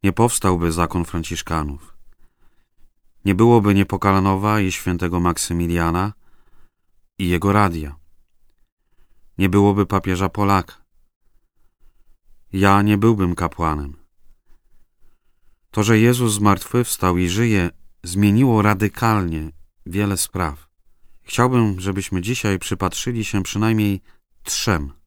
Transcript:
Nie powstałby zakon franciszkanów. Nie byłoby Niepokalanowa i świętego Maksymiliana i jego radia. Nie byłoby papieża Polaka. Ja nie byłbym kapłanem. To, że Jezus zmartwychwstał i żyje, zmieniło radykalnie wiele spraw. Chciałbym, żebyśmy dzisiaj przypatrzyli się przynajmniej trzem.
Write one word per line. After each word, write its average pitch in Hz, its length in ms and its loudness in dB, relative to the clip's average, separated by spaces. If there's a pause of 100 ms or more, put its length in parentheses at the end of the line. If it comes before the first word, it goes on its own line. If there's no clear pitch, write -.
Nie 98 100 0
powstałby 90 600 0
zakon 85 320 -2
franciszkanów. 80 880 -8 (1300)
Nie 98 100 2
byłoby 107 400 6
Niepokalanowa 98 880 2
i 95 120 -2
świętego 87 480 -4
Maksymiliana 85 920 -2 (1040)
i 95 100 -2
jego 87 240 0
radia. 82 440 -2 (1400)
Nie 95 100 0
byłoby 101 380 4
papieża 95 420 -2
Polaka. 98 460 -2 (1800)
Ja 98 300 4
nie 104 160 4
byłbym 98 360 2
kapłanem. 78 640 -4 (1700)
To, 107 120 -2
że 110 160 4
Jezus 120 360 2
zmartwychwstał 104 840 0
i 90 100 0
żyje, 101 420 0 (320)
zmieniło 104 600 2
radykalnie 98 920 -2 (340)
wiele 98 300 -2
spraw. 82 520 -8 (540)
Chciałbym, 117 580 0
żebyśmy 95 420 -4
dzisiaj 101 360 -4
przypatrzyli 101 680 -4
się 98 180 -4
przynajmniej 104 600 -2 (400)
trzem. 73 500 -4 (140)